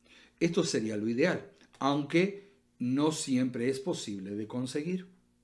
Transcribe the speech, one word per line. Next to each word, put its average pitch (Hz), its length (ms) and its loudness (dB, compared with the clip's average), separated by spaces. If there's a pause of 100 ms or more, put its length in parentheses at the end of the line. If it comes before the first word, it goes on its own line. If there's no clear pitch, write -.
(400)
Esto 170 240 2
sería 110 320 -2
lo 107 120 -2
ideal, 127 420 2 (280)
aunque 151 720 0 (280)
no 139 340 2
siempre 127 560 0
es 135 120 0
posible 101 540 -4
de 107 120 -4
conseguir. 147 600 -4 (360)